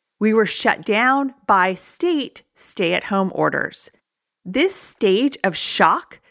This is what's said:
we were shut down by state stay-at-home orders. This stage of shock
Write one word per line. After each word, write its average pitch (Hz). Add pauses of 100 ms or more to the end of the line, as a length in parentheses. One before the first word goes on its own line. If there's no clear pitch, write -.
(200)
we 214
were 214
shut -
down 254 (120)
by 190
state - (120)
stay-at-home 190
orders. - (540)
This 269
stage 226
of 175
shock - (100)